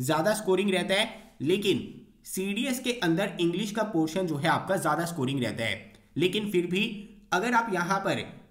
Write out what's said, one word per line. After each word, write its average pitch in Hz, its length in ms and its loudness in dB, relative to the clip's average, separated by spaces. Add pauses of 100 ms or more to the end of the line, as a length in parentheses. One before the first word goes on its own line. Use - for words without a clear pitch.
ज्यादा 156 320 2
scoring 196 380 2
रहता 180 220 2
है, - 480 -2
लेकिन 170 460 2 (380)
सीडीएस 233 540 -2
के 254 120 -2 (100)
अंदर 170 380 2
English 175 320 0
का 220 140 0
पोर्शन 170 420 0
जो 147 100 -2
है 147 120 0
आपका 185 280 2
ज्यादा 156 280 0
scoring 139 380 -2
रहता 110 220 -2
है। - 280 -4 (240)
लेकिन 196 340 2
फिर 175 160 2
भी 185 160 0 (500)
अगर 220 200 2
आप 226 200 2
यहाँ 180 260 0
पर 143 240 0 (280)